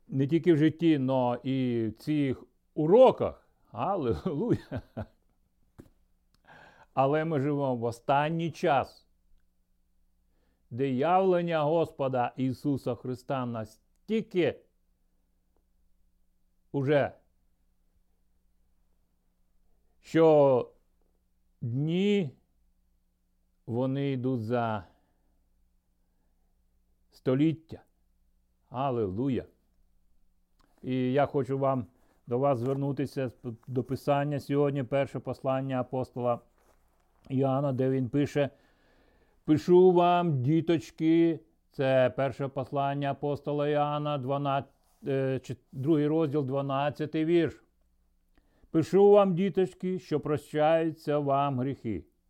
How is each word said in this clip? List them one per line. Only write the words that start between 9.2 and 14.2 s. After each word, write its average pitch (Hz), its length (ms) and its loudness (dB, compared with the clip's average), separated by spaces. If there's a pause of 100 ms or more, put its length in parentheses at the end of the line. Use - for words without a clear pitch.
де 135 200 -2
явлення 170 720 2
Господа 143 760 -2
Ісуса 131 580 -4
Христа 127 520 -8
настільки 131 1080 -4 (2250)